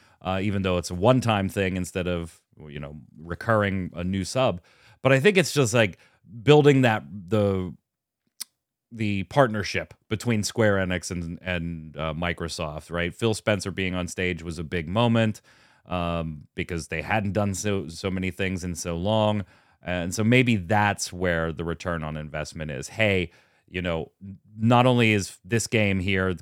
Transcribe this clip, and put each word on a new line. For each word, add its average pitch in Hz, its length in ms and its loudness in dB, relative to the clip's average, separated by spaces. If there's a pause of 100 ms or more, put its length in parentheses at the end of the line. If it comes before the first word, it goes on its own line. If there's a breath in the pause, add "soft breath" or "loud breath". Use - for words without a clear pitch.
(240 soft breath)
uh, 95 180 -2
even 98 220 0
though 92 140 2
it's 87 120 -4
a 90 60 -6
one-time 110 520 4
thing 95 300 -2
instead 90 300 -4
of, 85 340 -6 (260)
you 73 120 -14
know, 73 200 -14 (200)
recurring 95 720 0
a 87 100 -6
new 92 220 -2
sub. 117 340 0 (440 soft breath)
But 135 80 6
I 135 80 6
think 185 180 4
it's 160 160 4
just, 131 180 4
like, 113 280 2 (420 soft breath)
building 143 400 8
that, 110 220 2 (240)
the, 98 480 2 (1160)
the 104 340 -2
partnership 107 680 0 (160)
between 110 340 0
Square 104 340 2
Enix 92 340 -2
and, 87 320 -6
and, 82 520 -6
uh, 76 200 -4
Microsoft, 82 720 -6
right? 87 240 -2
Phil 110 220 0
Spencer 101 340 -2
being 92 240 -4
on 90 140 -4
stage 90 340 -4
was 82 160 -8
a 85 60 -6
big 80 260 -6
moment, 113 520 2 (440 soft breath)
um, 85 720 -4
because 85 320 -6
they 78 160 -6
hadn't 98 300 -2
done 101 200 0
so, 98 340 -4
so 82 220 -8
many 92 220 -4
things 92 320 -4
in 90 100 -6
so 82 240 -6
long. 107 480 2 (380 soft breath)
And 90 300 -4
so 110 100 -2
maybe 120 340 4
that's 101 540 0
where 85 400 -2
the 78 120 -8
return 82 400 -6
on 78 120 -8
investment 76 540 -8
is. 69 180 -8
"Hey, 95 440 0 (360 soft breath)
you 90 140 -6
know, 82 300 -4 (120)
n-, 98 140 -16 (180)
not 120 300 4
only 120 260 4
is 101 320 0
this 110 220 0
game 101 340 2
here 92 420 0